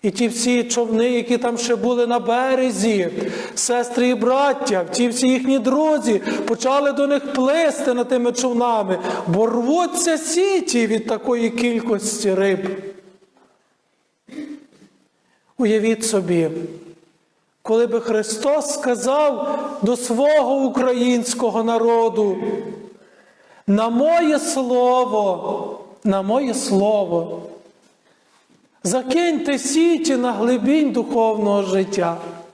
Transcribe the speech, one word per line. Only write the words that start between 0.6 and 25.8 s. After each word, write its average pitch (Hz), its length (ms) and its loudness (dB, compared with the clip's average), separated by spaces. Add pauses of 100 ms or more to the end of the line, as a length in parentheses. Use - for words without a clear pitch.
човни, 233 460 0
які 240 280 0
там 233 200 -2
ще 233 180 0
були 240 300 0
на 240 120 0
березі, 233 920 0 (440)
сестри 240 540 0
і 254 60 2
браття, 254 720 0
ті 240 240 0
всі 247 200 0
їхні 262 300 2
друзі, 262 600 2
почали 262 760 0
до 277 140 0
них 277 260 -2
плисти 277 640 2
над 247 140 -2
тими 240 240 0
човнами, 240 680 0 (280)
бо 190 200 2
рвуться 302 720 0
сіті 330 680 0
від 220 200 -2
такої 226 440 -2
кількості 233 840 -2
риб. 190 340 0 (3000)
Уявіть 220 460 2
собі, 175 460 0 (1120)
коли 226 240 2
би 233 140 -2
Христос 233 720 -2
сказав 247 840 0 (240)
до 233 140 2
свого 269 600 2
українського 247 1080 0
народу: 226 720 2 (1300)
"На 214 220 2
моє 302 500 2
слово, 247 1400 0 (240)